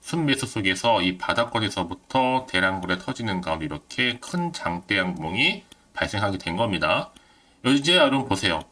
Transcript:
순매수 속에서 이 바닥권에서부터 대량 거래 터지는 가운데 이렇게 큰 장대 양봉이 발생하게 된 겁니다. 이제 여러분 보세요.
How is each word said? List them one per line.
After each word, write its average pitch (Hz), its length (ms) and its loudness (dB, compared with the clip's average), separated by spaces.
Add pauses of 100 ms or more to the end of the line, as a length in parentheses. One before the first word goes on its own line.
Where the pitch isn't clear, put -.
순매수 147 420 0
속에서 104 560 2
이 90 160 2
바닥권에서부터 117 1300 0
대량 95 360 0
거래 90 160 -2
터지는 107 420 -4
가운데 80 240 -4
이렇게 117 540 -4
큰 175 340 -4
장대 90 460 -4
양봉이 92 680 -2 (300)
발생하게 98 420 -2
된 90 200 -4
겁니다. 101 540 0 (540)
이제 143 320 4
여러분 135 320 4
보세요. 92 320 0 (120)